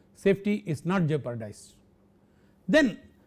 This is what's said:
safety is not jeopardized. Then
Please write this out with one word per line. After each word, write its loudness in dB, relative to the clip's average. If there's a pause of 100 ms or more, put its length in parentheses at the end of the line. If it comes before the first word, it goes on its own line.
(160)
safety 0
is -6
not 0
jeopardized. -6 (920)
Then 4 (280)